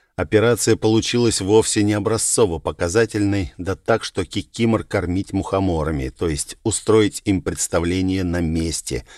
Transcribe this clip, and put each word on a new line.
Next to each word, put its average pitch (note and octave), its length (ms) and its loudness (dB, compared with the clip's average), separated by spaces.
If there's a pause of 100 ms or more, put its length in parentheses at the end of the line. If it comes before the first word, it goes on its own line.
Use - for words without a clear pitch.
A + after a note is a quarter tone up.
(160)
операция G#2+ 640 2
получилась A2+ 640 0
вовсе G#2 420 2
не G#2 100 2
образцово-показательной, G2+ 1600 0
да F#2 180 -6
так, - 300 -2
что F#2 200 -6
кикимор A2+ 600 -2
кормить F#2 480 -4
мухоморами, E2 760 -2
то F2 200 -4
есть - 340 -6
устроить G#2+ 640 2
им F#2+ 160 2
представление F#2 840 -2
на F2 160 -2
месте, E2 640 -4 (120)